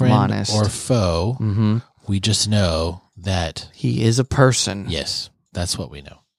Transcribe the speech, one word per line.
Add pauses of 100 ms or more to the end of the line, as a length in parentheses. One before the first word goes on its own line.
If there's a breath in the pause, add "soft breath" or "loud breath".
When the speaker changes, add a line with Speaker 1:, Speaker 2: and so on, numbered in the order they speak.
Speaker 1:
friend
Speaker 2:
honest.
Speaker 1:
or
foe.
Speaker 2:
Mm-hmm. (300)
Speaker 1:
We
just
know (160)
that
Speaker 2:
He
is
a
person.
Speaker 1:
Yes, (240)
that's
what
we
know. (200)